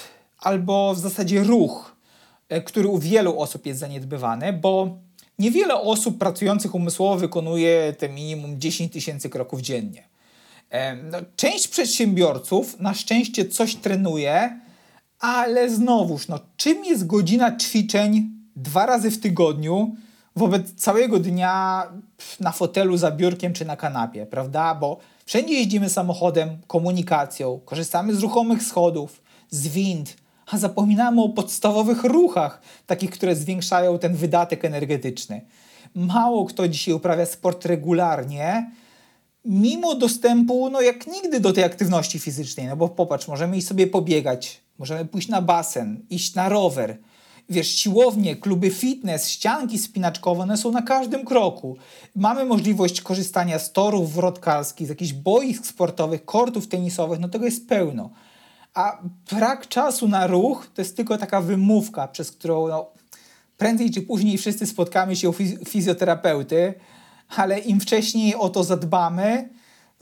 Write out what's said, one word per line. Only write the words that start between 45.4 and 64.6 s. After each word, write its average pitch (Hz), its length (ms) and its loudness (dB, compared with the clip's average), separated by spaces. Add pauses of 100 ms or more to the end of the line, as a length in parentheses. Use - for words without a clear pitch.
basen, 160 680 0
iść - 260 -6
na 185 140 0
rower. 147 480 0 (520)
Wiesz, 170 260 -2
siłownie, 208 600 2
kluby 190 360 0
fitness, 214 580 -2
ścianki 226 480 -2
spinaczkowe, 175 680 -2
one 208 140 0
są 226 140 -2
na 233 100 0
każdym 262 440 0
kroku. 180 520 0 (380)
Mamy 233 300 0
możliwość 190 560 2
korzystania 180 580 -2
z - 120 -8
torów 190 420 2
wrotkarskich, 165 760 -2
z - 20 -8
jakichś 151 240 -8
boisk 208 520 0
sportowych, 165 600 -2
kortów 233 420 0
tenisowych, 175 520 -2
no 175 100 -4
tego 175 160 -4
jest - 220 -4
pełno. 151 420 0 (640)
A 202 280 -2 (300)
brak 233 360 0
czasu 254 400 0
na 190 200 2
ruch 196 460 2
to - 80 -6
jest 190 160 -6
tylko 220 200 -2
taka 196 240 -2
wymówka, 190 640 2
przez - 240 -10
którą, 160 360 0
no, 156 180 -4 (720)
prędzej 226 340 2
czy 190 100 -4
później 202 360 0
wszyscy 208 300 -4